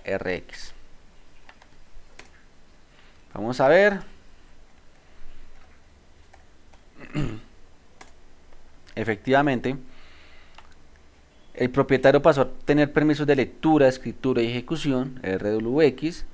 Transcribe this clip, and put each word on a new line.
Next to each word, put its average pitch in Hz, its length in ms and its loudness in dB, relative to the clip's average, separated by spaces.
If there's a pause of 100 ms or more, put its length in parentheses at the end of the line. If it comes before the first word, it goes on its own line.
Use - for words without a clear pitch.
R 95 300 -4
X. - 380 -12 (2500)
Vamos 117 260 -6
a 131 80 6
ver. 190 320 6 (3250)
<clears throat> 110 280 -4 (1500)
Efectivamente, 127 800 0 (1800)
el 127 160 -2
propietario 135 520 4
pasó 143 200 4
a 127 80 2
tener 147 440 0
permisos 147 340 2
de 147 80 4
lectura, 143 520 4
escritura 123 540 0
y 117 60 0
ejecución, 127 760 -4
R 95 280 -2
W 120 360 2
X. 151 460 -4